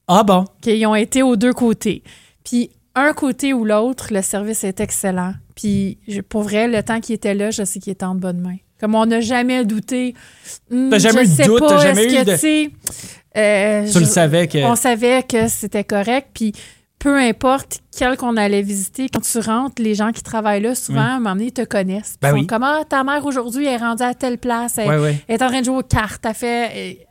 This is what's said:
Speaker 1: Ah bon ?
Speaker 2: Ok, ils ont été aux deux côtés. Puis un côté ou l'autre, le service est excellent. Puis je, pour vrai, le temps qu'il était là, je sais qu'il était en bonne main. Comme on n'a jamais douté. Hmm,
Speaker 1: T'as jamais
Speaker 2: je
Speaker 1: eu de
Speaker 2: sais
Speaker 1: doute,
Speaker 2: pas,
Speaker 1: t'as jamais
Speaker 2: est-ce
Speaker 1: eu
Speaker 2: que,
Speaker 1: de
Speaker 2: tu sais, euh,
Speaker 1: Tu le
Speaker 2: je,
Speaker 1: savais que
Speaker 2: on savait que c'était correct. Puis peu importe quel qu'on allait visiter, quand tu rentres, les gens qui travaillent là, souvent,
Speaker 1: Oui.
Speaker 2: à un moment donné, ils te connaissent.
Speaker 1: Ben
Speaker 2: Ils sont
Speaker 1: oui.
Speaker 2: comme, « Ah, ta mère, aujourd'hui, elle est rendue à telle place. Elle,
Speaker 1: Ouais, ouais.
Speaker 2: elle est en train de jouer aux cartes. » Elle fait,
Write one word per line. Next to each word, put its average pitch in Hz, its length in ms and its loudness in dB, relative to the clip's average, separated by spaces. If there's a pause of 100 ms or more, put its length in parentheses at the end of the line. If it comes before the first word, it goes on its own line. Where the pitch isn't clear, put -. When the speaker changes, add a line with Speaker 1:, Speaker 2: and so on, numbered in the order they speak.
Speaker 1:
Ah 185 160 6
bon ? 190 200 4
Speaker 2:
Ok, - 240 -12
ils 220 200 2
ont 214 80 2
été 240 300 2
aux 254 100 4
deux 240 180 2
côtés. 226 520 -2 (400)
Puis 240 260 -2 (240)
un 285 180 2
côté 277 400 -2
ou 233 120 0
l'autre, 214 480 0
le 190 100 0
service 208 400 -4
est 190 160 -6
excellent. 185 560 -4 (220)
Puis 196 500 -2
je, 202 140 -6
pour 208 240 -4
vrai, 208 240 0
le 240 160 0
temps 226 160 -2
qu'il 220 160 -4
était 202 180 -2
là, 202 160 -2
je 214 140 -4
sais 190 160 -6
qu'il 196 120 -10
était 185 120 -8
en 185 100 -2
bonne 180 260 -4
main. 180 160 -6 (240)
Comme 214 140 0
on 220 100 4
n'a 226 160 2
jamais 247 460 0
douté. 247 480 -4 (560)
Hmm, 254 180 0
Speaker 1:
T'as 220 100 4
jamais 226 280 6
Speaker 2:
je - 20 6
Speaker 1:
eu 165 40 6
de 147 40 2
Speaker 2:
sais 294 80 4
Speaker 1:
doute, 226 140 6
Speaker 2:
pas, 208 100 6
Speaker 1:
t'as 196 140 6
jamais 208 240 4
Speaker 2:
est-ce 254 80 4
Speaker 1:
eu 262 100 4
Speaker 2:
que, 202 60 4
Speaker 1:
de - 20 4
Speaker 2:
tu 175 60 2
sais, 302 320 0 (640)
euh, 208 560 2
Speaker 1:
Tu 185 60 4
le 170 80 6
Speaker 2:
je, - 40 2
Speaker 1:
savais 165 380 2
que 156 160 -2
Speaker 2:
on 233 120 2
savait 247 460 2
que 226 260 0
c'était 208 360 -4
correct. 220 500 -2
Puis 214 180 -4 (460)
peu 277 200 2
importe 254 600 0 (160)
quel 262 200 0
qu'on 240 200 -2
allait 202 260 0
visiter, 202 460 -6
quand 233 120 -6
tu - 180 -4
rentres, 233 440 -2
les 214 120 0
gens 214 180 0
qui - 100 -14
travaillent 214 400 -2
là, 240 120 -2
souvent, 143 260 -4
Speaker 1:
Oui. 214 60 2
Speaker 2:
à 254 80 -2
un 262 40 -2
moment 220 160 -2
donné, 214 120 -4
ils 254 60 -6
te 233 120 -4
connaissent. 196 560 -4
Speaker 1:
Ben 139 80 2
Speaker 2:
Ils - 40 4
sont 147 80 2
Speaker 1:
oui. 147 60 0
Speaker 2:
comme, « 226 180 -2
Ah, 302 240 0
ta 269 160 0
mère, 285 200 -2
aujourd'hui, 254 420 -4
elle 262 80 0
est - 40 -2
rendue 233 240 -2
à 247 120 0
telle 247 240 -4
place. 240 380 -4
Elle, 214 120 0
Speaker 1:
Ouais, 151 100 2
ouais. 147 300 0
Speaker 2:
elle 220 80 -2
est 226 60 -2
en 262 60 2
train 262 120 -2
de 240 40 -2
jouer 262 140 0
aux 254 40 -2
cartes. » 220 460 -2
Elle 220 60 -4
fait, 220 640 -6 (120)